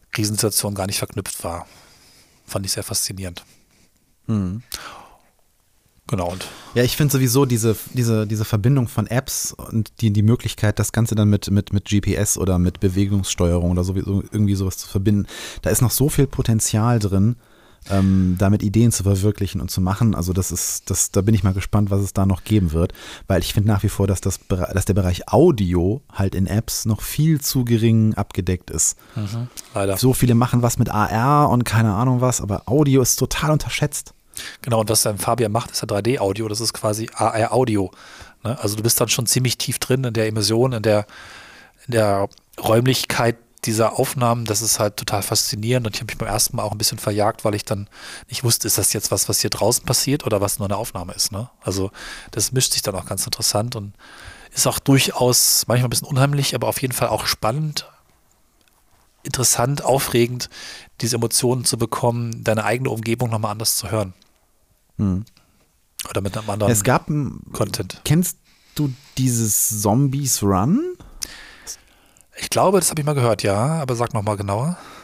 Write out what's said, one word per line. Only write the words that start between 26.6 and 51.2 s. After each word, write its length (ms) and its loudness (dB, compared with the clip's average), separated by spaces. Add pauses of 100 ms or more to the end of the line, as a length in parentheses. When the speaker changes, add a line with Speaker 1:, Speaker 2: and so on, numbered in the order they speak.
Speaker 2:
noch 160 -2
viel 380 0
zu 240 -2
gering 500 4
abgedeckt 560 -4
ist. 260 -2 (180)
Speaker 1:
Mhm, 340 -6 (260)
leider. 240 0
Speaker 2:
So 160 4
viele 200 4
machen 280 4
was 160 0
mit 120 2
A 160 2
R 440 4
und 140 2
keine 300 2
Ahnung 260 2
was, 200 0
aber 260 -4
Audio 360 4
ist 140 0
total 340 -2
unterschätzt. 640 -2 (480)
Speaker 1:
Genau, 160 0
und 100 0
was 140 2
dann 160 -2
Fabian 320 0
macht, 220 -4
ist 80 -6
ja 60 -8
drei 140 -2
D 200 0
Audio, 260 -2
das 140 -6
ist 120 -2
quasi 400 -4
A 180 0
R 220 0
Audio, 380 2 (540)
ne? 160 -4
Also 160 -2
du 80 -4
bist 160 2
dann 80 0
schon 180 -2
ziemlich 320 0
tief 220 -6
drin 240 0
in 100 -4
der 140 2
Immersion, 460 2
in 100 -6
der, 240 4 (800)
in 60 -6
der 360 2 (340)
Räumlichkeit 760 2 (280)
dieser 340 2
Aufnahmen, 460 0
das 180 -2
ist 160 0
halt 180 0
total 280 -4
faszinierend 640 0
und 80 -8
ich 40 -6
hab 60 -12
mich 120 -10
beim 100 -6
ersten 260 -2
Mal 80 -4
auch 80 -2
ein 80 -8
bisschen 200 -2
verjagt, 460 0
weil 120 0
ich 80 -4
dann 260 -6 (380)
nicht 160 -8
wusste, 240 0
ist 100 0
das 140 0
jetzt 180 -4
was, 180 -2
was 120 0
hier 100 -2
draußen 340 0
passiert 400 0
oder 160 2
was 200 -2
nur 80 -2
eine 80 -2
Aufnahme 380 -8
ist, 180 -4